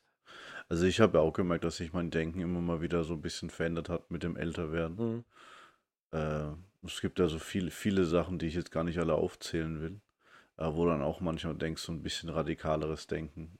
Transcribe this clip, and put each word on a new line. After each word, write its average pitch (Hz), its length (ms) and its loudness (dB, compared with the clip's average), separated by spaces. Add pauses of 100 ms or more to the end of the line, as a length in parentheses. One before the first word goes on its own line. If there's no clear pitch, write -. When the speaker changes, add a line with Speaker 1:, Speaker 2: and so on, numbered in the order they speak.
(680)
Speaker 1:
Also 85 180 4
ich 92 140 4
habe 95 200 8
ja 78 40 8
auch 80 80 4
gemerkt, 87 320 2
dass 82 140 -2
sich 82 160 -6
mein 85 180 -2
Denken 82 300 0
immer 87 180 0
mal 85 220 0
wieder 82 240 0
so 85 80 -4
ein 76 80 -4
bisschen 82 280 -6
verändert 82 380 -2
hat 85 240 -4
mit 82 120 -4
dem 85 120 -2
Älterwerden. 82 640 -2
Speaker 2:
Mhm. 117 260 -2 (880)
Speaker 1:
Äh, 76 400 -2 (340)
es - 140 -8
gibt - 200 -2
ja 87 100 6
so 78 100 -2
viele, 92 320 -2
viele 98 320 2
Sachen, 85 340 2
die 80 100 -2
ich 78 80 -2
jetzt 85 160 -4
gar 82 120 0
nicht 85 160 0
alle 80 160 4
aufzählen 80 640 -2
will, 87 220 -8 (560)
äh, 82 160 -2
wo 85 120 4
dann 80 160 4
auch 80 200 -2
manchmal 82 340 -2
denkst, 80 280 -4
so 82 100 -6
ein 78 100 -6
bisschen - 260 -6
radikaleres 78 800 -2
Denken. 80 520 -8